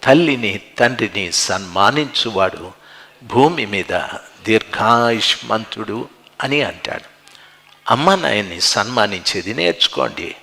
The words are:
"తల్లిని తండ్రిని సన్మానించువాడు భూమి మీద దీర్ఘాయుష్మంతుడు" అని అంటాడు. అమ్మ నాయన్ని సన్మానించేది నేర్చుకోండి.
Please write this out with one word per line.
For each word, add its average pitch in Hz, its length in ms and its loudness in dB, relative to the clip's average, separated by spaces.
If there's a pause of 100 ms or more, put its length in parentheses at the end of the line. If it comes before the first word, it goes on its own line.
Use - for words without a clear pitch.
"తల్లిని 127 580 4 (160)
తండ్రిని 107 540 0
సన్మానించువాడు 98 1400 0 (520)
భూమి 131 420 2
మీద 92 360 -2 (440)
దీర్ఘాయుష్మంతుడు" 113 1600 0 (340)
అని 143 180 0
అంటాడు. - 420 -6 (880)
అమ్మ 160 240 4
నాయన్ని 104 460 -2
సన్మానించేది 104 920 0
నేర్చుకోండి. 82 880 -2